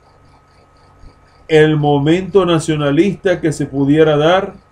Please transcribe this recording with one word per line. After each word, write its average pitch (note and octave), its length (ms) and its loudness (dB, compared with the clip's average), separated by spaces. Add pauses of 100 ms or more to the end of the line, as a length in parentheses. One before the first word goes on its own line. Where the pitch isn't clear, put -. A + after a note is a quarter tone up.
(1500)
el D#3 280 2
momento D#3+ 680 0
nacionalista D#3+ 960 -2
que D#3+ 100 -2
se C#3+ 140 -6
pudiera D3 500 0
dar F#3 380 0 (180)